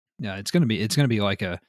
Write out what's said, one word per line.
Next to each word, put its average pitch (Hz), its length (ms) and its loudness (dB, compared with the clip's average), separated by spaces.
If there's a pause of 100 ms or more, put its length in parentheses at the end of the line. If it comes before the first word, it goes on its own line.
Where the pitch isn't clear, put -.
(180)
yeah, 98 180 -6
it's 101 140 -8
gonna 175 160 4
be, 110 140 0
it's 110 160 -2
gonna 143 120 4
be 110 120 2
like 101 220 0
a, 87 260 -4